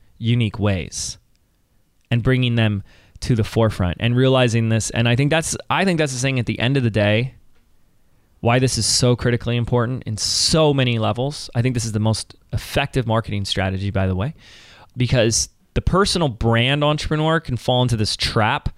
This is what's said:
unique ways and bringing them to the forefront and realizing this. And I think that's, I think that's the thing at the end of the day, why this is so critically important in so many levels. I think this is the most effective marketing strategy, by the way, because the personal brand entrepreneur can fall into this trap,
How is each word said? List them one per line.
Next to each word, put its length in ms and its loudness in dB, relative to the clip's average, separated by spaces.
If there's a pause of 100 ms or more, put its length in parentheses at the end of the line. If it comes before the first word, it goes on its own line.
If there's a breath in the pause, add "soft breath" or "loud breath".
(180)
unique 420 0
ways 580 -4 (920)
and 140 0
bringing 320 2
them 280 2 (380 soft breath)
to 140 0
the 80 2
forefront 560 0
and 160 0
realizing 540 2
this. 220 -2
And 180 0
I 80 2
think 120 2
that's, 280 -2 (120)
I 140 0
think 140 2
that's 160 0
the 60 -8
thing 200 0
at 60 -2
the 140 -4
end 180 2
of 60 2
the 80 2
day, 420 2 (1080)
why 200 2
this 180 0
is 80 -2
so 300 2
critically 420 0
important 460 -2
in 120 -6
so 580 2
many 260 2
levels. 540 -2
I 80 0
think 120 0
this 120 -2
is 60 -4
the 80 -2
most 360 -2 (180)
effective 540 -2
marketing 360 -2
strategy, 480 -4
by 160 0
the 80 -2
way, 200 -4 (600 loud breath)
because 540 0 (240)
the 80 -2
personal 480 2
brand 520 0
entrepreneur 600 0
can 160 -4
fall 240 0
into 160 2
this 180 -2
trap, 640 -2